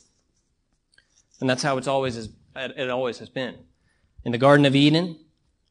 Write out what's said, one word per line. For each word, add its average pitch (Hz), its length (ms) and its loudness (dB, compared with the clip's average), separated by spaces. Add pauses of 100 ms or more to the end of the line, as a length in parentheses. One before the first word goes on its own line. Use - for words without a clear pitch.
(1400)
And 131 100 -2
that's 127 120 -2
how 143 140 -2
it's 127 120 -6
always 135 280 -2
is, 110 140 -12 (260)
it 131 320 -8
always 123 300 -6
has 110 100 -18
been. 123 280 -10 (680)
In 120 80 -4
the 117 60 -2
Garden 143 260 6
of 135 100 4
Eden, 156 440 2 (520)